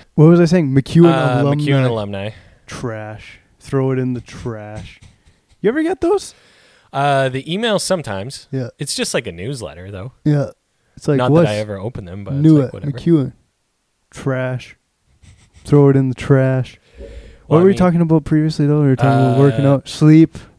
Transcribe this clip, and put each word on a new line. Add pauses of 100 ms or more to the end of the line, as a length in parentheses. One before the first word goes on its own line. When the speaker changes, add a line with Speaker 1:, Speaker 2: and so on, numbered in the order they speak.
Speaker 1:
<laughs>
What
was
I
saying?
MacEwan
Speaker 2:
Uh,
Speaker 1:
alumni.
Speaker 2:
MacEwan
alumni. (360)
Speaker 1:
Trash. (200)
Throw
it
in
the
trash. (640)
You
ever
get
those? (580)
Speaker 2:
Uh,
the
emails
sometimes.
Speaker 1:
Yeah. (100)
Speaker 2:
It's
just
like
a
newsletter,
though. (120)
Speaker 1:
Yeah. (480)
It's
like,
Speaker 2:
Not
Speaker 1:
"What's
Speaker 2:
that
I
ever
open
them,
but
Speaker 1:
new
Speaker 2:
it's
like,
Speaker 1:
at
Speaker 2:
whatever.
Speaker 1:
MacEwan?" (760)
Trash. (880)
Throw
it
in
the
trash. (200)
What (380)
Speaker 2:
Well,
I
Speaker 1:
were
we
Speaker 2:
mean,
Speaker 1:
talking
about
previously,
though?
We
were
talking
about
working
Speaker 2:
uh,
Speaker 1:
out,
sleep, (220)